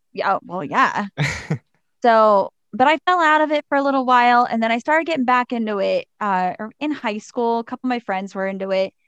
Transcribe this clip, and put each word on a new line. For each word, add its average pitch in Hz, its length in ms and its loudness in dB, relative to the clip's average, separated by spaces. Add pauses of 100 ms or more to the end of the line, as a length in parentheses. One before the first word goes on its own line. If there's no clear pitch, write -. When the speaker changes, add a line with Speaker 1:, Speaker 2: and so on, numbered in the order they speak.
(120)
Speaker 1:
Yeah, 190 240 -2
oh, - 80 -4
well, 175 200 -8
yeah. 147 440 0 (100)
Speaker 2:
<laughs> - 440 -4 (420)
Speaker 1:
So, 220 480 4 (200)
but 254 160 2
I 302 200 2
fell 359 120 2
out 311 220 4
of 302 100 0
it 294 160 -2
for 285 100 0
a 277 40 2
little 269 240 0
while, 240 380 4
and 226 180 -4
then 226 100 0
I 233 60 0
started 302 300 0
getting 302 180 -2
back 247 260 0
into 214 280 -4
it, 190 280 -2 (120)
uh, 185 400 -2
or 214 200 -10
in 302 120 -4
high 220 260 -6
school. 233 420 -2
A 233 40 -6
couple 254 240 -10
of - 20 -2
my 247 100 -2
friends 190 360 -6
were 190 100 -4
into 190 260 -6
it, 190 220 -2 (140)